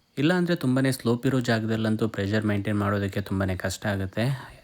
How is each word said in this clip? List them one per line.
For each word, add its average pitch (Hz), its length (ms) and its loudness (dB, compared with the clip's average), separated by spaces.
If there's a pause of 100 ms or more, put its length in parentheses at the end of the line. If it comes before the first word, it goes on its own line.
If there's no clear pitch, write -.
(180)
ಇಲ್ಲ 151 160 4
ಅಂದ್ರೆ 175 220 2
ತುಂಬಾನೇ 131 360 2
ಸ್ಲೋಪ್ 120 340 0
ಇರೋ 131 140 2
ಜಾಗದಲ್ಲಂತೂ 113 680 0
ಪ್ರೆಷರ್ 107 380 -2
ಮೇಂಟೈನ್ 104 340 0
ಮಾಡೋದಕ್ಕೆ 101 420 0
ತುಂಬಾನೇ 95 340 0
ಕಷ್ಟ 95 300 -6
ಆಗುತ್ತೆ. 107 640 -2 (120)